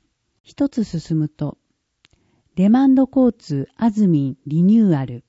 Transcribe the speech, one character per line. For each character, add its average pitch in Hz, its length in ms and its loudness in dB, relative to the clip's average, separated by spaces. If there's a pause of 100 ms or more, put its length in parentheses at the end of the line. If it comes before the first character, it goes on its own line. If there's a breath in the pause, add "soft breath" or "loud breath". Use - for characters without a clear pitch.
(420)
一 - 260 -6
つ 226 160 -6
進 160 340 -6
む 151 120 -2
と、 - 280 -10 (960)
デ 190 120 0
マ 262 200 4
ン 262 60 4
ド 262 160 2
交 254 220 0
通 - 460 -10
あ 233 120 0
ず 208 180 0
み 143 240 0
ん - 60 -14 (100)
リ 160 160 0
ニ 214 160 4
ュ 208 100 2
ー 147 100 0
ア 135 60 -6
ル。 120 240 -16